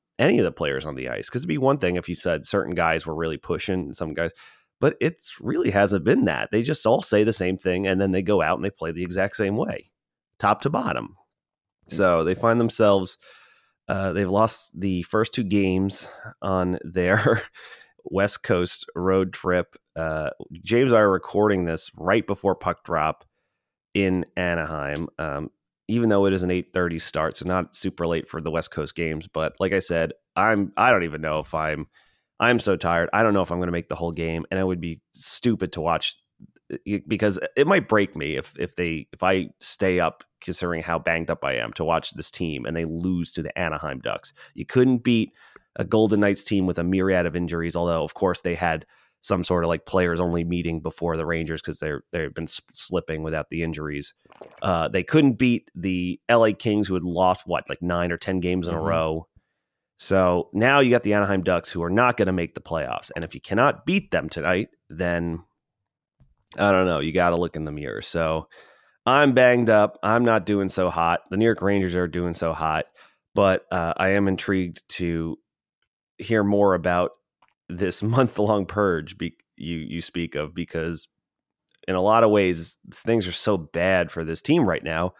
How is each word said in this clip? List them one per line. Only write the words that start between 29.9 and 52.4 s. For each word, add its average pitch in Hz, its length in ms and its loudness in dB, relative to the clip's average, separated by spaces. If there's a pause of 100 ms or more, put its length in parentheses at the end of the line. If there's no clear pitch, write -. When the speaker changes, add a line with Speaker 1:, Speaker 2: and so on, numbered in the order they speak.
Speaker 1:
I'm, 101 400 2
I 120 160 4
don't 95 100 4
even 78 180 -6
know 78 200 -2
if 76 120 -8
I'm, 78 360 -4 (500)
I'm 120 220 4
so 98 160 2
tired. 85 360 0
I 107 120 4
don't 104 100 4
know 98 80 4
if 90 80 -4
I'm 87 80 -4
gonna 90 140 -2
make 85 160 -4
the 78 80 -8
whole 85 160 -4
game, 82 400 -6
and 95 80 0
it 95 40 0
would 90 160 -2
be 82 200 -8 (120)
stupid - 600 -2
to 87 80 -8
watch, 80 360 -2 (560)
uh, - 40 -8 (100)
y-, 101 220 -4
because 101 320 0 (160)
it 143 100 4
might 180 220 2
break 101 260 2
me 73 220 -6
if, - 200 -8
if 76 200 -6
they, 82 360 -4
if - 120 -6
I 92 240 2 (100)
stay 92 400 0
up, 82 240 -2 (180)
considering 87 440 -4
how 82 160 -2
banged 82 280 -2
up 76 160 -4
I 67 120 -2
am, 58 160 -6
to 85 120 -6
watch 80 280 0
this - 180 -8
team 76 340 -6
and 82 120 -6
they 82 80 -2
lose 85 480 -4
to 82 100 -6
the - 160 -8
Anaheim 76 400 -4
Ducks. 52 340 -8 (220)
You - 100 -12
couldn't 127 340 2
beat 117 340 0 (420)
a 104 100 -4
Golden 107 360 4
Knights 101 240 2
team 98 220 0
with 87 120 -2
a 85 60 0
myriad 92 420 2
of 80 80 -4
injuries, 85 400 -4
although, 85 300 0
of 78 100 -6
course, 90 260 0
they 87 140 -2
had 80 320 -2 (360)
some 92 220 -2
sort 85 200 0
of, 85 40 0
like, 82 160 -2
players-only 87 600 0
meeting 85 360 -4
before 82 380 -4
the 78 80 -4
Rangers 82 340 -4
'cause 78 180 -10
they're, 76 320 -6
they've 78 220 -6
been 82 120 -8